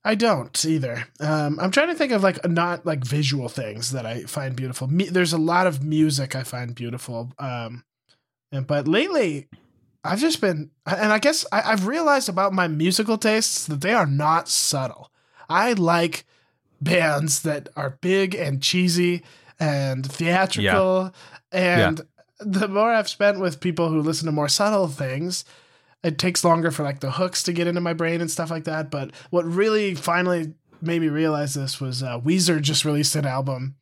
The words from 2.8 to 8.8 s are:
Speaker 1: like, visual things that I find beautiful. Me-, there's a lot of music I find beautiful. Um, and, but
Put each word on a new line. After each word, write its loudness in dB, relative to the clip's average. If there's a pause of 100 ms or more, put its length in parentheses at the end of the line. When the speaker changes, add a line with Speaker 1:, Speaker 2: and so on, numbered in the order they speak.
Speaker 1:
like, -2
visual 0
things -8
that -6
I -6
find -6
beautiful. -6
Me-, 2
there's 2
a 0
lot 4
of 0
music 2
I -4
find -8
beautiful. -8
Um, -8 (680)
and, -4
but 0